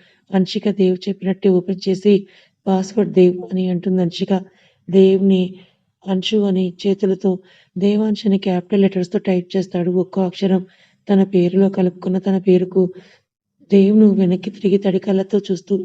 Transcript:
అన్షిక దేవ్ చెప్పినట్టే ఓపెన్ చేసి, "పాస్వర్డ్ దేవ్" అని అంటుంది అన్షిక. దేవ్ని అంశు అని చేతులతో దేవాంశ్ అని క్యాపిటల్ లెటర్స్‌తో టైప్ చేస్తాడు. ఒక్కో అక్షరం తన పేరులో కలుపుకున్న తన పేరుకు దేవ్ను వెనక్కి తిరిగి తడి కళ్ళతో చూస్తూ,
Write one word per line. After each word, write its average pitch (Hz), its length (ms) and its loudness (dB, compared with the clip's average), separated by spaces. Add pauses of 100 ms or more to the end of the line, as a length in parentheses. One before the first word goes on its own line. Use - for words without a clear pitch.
(320)
అన్షిక 190 380 -2
దేవ్ 185 300 0
చెప్పినట్టే 190 500 -4
ఓపెన్ 180 320 0
చేసి, 196 320 0 (520)
"పాస్వర్డ్ 190 480 -2
దేవ్" 180 300 4
అని 185 260 -4
అంటుంది 185 320 -2
అన్షిక. 180 320 -4 (540)
దేవ్ని 190 560 4 (600)
అంశు 190 380 -2
అని 185 300 0
చేతులతో 190 580 -2 (440)
దేవాంశ్ 208 500 0
అని 196 120 2
క్యాపిటల్ 190 440 -2
లెటర్స్‌తో 190 380 0
టైప్ 180 300 -2
చేస్తాడు. 185 420 -4
ఒక్కో 180 300 -2
అక్షరం 185 400 -2 (460)
తన 196 160 4
పేరులో 190 460 2
కలుపుకున్న 185 500 -4
తన 190 180 -2
పేరుకు 185 440 2 (880)
దేవ్ను 202 380 6
వెనక్కి 185 400 0
తిరిగి 196 280 -2
తడి 190 220 0
కళ్ళతో 190 380 -2
చూస్తూ, 190 360 -4 (120)